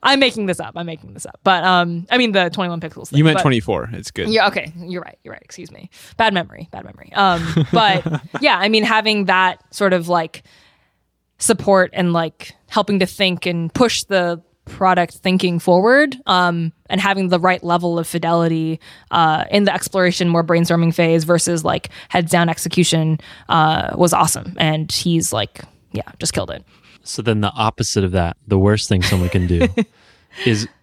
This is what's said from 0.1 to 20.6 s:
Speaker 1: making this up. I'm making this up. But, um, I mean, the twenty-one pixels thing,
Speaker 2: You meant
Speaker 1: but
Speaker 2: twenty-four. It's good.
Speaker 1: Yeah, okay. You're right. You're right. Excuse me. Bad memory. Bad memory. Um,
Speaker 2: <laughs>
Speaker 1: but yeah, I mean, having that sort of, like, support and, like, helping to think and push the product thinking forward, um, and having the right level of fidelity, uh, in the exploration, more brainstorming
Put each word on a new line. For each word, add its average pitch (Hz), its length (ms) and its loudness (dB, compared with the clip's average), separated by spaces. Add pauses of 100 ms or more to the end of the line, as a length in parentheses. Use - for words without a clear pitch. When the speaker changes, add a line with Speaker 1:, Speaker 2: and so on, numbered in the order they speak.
Speaker 1:
making 220 280 0
this 175 120 -4
up. - 160 -12
I'm 175 100 -10
making 160 280 -16
this - 120 -18
up. - 180 -20
But, 180 200 4
um, 175 460 0
I 247 80 2
mean, 240 140 2
the 190 180 2
twenty-one 175 320 -6
pixels - 280 -16
thing, 143 80 0
Speaker 2:
You 151 60 6
meant 160 140 4
Speaker 1:
but 185 60 0
Speaker 2:
twenty-four. 110 500 0
It's 95 160 -12
good. 190 200 -6
Speaker 1:
Yeah, 214 180 2
okay. 196 280 -6
You're 175 260 -12
right. - 220 -20
You're - 100 -18
right. - 100 -20
Excuse - 280 -20
me. - 180 -20 (280)
Bad 220 160 2
memory. 170 380 -8
Bad - 140 -16
memory. - 280 -20
Um, 170 560 2
Speaker 2:
<laughs> - 20 -2
Speaker 1:
but 208 340 2 (360)
yeah, 262 160 2
I 190 100 0
mean, 220 160 2
having 214 420 0
that 185 380 0 (100)
sort 196 200 0
of, 170 140 -2
like, 170 360 -4 (920)
support 190 560 2
and, 175 200 0
like, 165 420 -6 (120)
helping 202 320 0
to 185 60 2
think 180 400 -2
and 170 280 -4
push - 300 0
the 175 380 -2 (240)
product 180 500 0
thinking 185 440 0
forward, 247 680 2
um, 170 460 0 (180)
and 190 120 -2
having 190 280 0
the 175 100 2
right 185 240 0
level 170 360 0
of 160 80 -6
fidelity, 165 720 0 (320)
uh, 160 400 2
in 202 140 2
the 196 80 2
exploration, 180 560 0
more 170 140 2
brainstorming 170 500 2